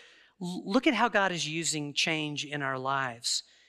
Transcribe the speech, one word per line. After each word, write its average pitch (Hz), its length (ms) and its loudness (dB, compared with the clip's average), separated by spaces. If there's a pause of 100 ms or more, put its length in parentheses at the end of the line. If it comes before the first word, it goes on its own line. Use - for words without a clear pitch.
(420)
l-, 180 240 -6
look 196 220 4
at 294 60 4
how 226 140 4
God 196 240 4
is 151 160 -2
using 151 460 -2
change 151 500 0
in 147 180 -6
our 135 160 -2
lives. 131 640 -2 (260)